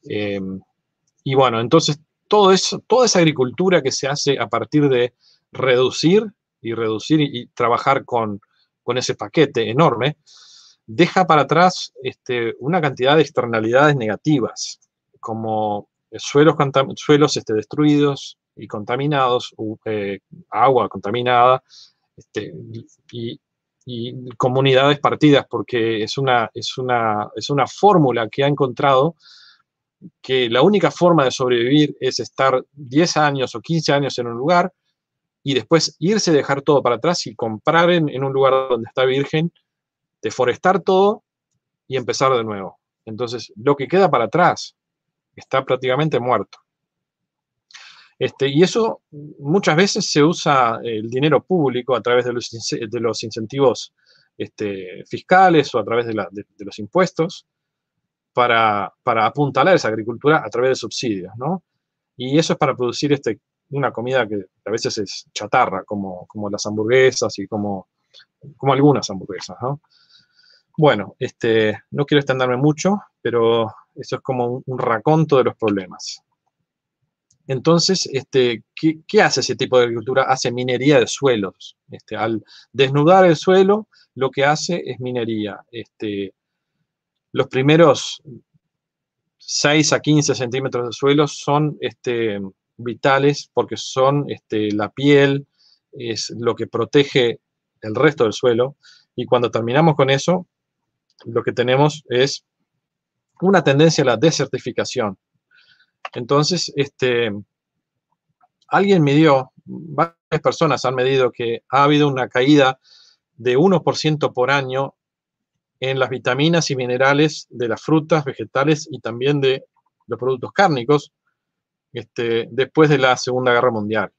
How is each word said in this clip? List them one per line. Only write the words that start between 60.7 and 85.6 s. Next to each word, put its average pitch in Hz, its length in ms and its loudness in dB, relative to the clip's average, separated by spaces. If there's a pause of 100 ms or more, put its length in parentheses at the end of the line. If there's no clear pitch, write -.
subsidios, 101 600 -8
¿no? 160 260 -6 (520)
Y 131 220 -2
eso 160 160 0
es - 60 -8
para 135 160 0
producir, 123 360 -2
este, 131 280 -4 (320)
una 139 200 -4
comida 123 360 -2
que 101 180 -8 (200)
a 98 60 -6
veces 117 280 -4
es - 340 -10
chatarra, 104 500 -2
como, 95 440 -10
como 104 220 -10
las 104 160 -8
hamburguesas 113 720 2
y 98 80 -8
como, 104 400 -6 (680)
como 139 180 0
algunas 135 360 2
hamburguesas, 92 520 -12
¿no? 139 200 -8 (960)
Bueno, 110 420 2
este, 113 720 -2
no 143 140 -4
quiero 147 140 2
extenderme 127 380 -2
mucho, 151 440 0 (200)
pero 113 460 0 (280)
eso - 200 -10
es 120 60 -10
como 123 260 -4
un, 123 180 -8
un 127 140 -8
raconto 143 580 2
de 127 60 4
los 120 120 0
problemas. 95 680 -6 (1200)
Entonces, 160 640 0
este, 123 520 0 (100)
¿qué, 156 320 -2
qué 208 160 2
hace 147 200 2
ese 123 140 -4
tipo 127 220 0
de 123 60 6
agricultura? 120 400 -2
Hace 127 280 -2
minería 127 480 2
de 113 80 2
suelos. 113 720 -4 (140)
Este, - 240 -16
al 107 280 -4 (280)
desnudar 147 540 4
el 170 100 6
suelo, 190 520 2 (280)
lo 131 160 -2
que 135 140 0
hace 151 400 -2
es 117 140 -10
minería. 113 720 -6